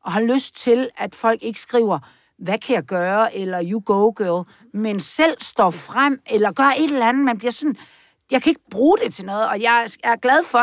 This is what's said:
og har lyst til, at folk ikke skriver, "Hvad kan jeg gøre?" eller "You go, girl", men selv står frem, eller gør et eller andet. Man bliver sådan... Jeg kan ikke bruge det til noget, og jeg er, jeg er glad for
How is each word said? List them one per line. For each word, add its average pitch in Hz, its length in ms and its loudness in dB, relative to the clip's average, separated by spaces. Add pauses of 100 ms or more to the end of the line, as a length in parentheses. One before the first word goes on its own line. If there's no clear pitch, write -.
og 185 80 -10
har 202 100 0
lyst 247 340 0
til, 247 420 2
at 202 180 -8
folk 226 280 0
ikke 220 160 -8
skriver, 214 400 0 (380)
"Hvad 185 220 -4
kan - 160 -2
jeg 170 80 0
gøre?" 196 520 0
eller 190 280 -6
"You 196 160 -4
go, 208 300 2
girl", 180 380 -2 (260)
men 208 260 -4
selv 311 400 0
står - 300 0
frem, 262 600 -2
eller 208 220 2
gør 269 120 0
et 277 200 2
eller 285 260 0
andet. 269 160 0
Man 240 120 0
bliver 233 140 -4
sådan... 285 260 -4 (540)
Jeg 254 100 2
kan - 80 0
ikke - 120 0 (100)
bruge 285 320 4
det - 100 -4
til 190 120 -14
noget, 208 240 -2
og 208 120 -4
jeg 233 220 2
er, 226 200 -12
jeg 233 80 0
er 233 40 2
glad 262 300 2
for - 180 0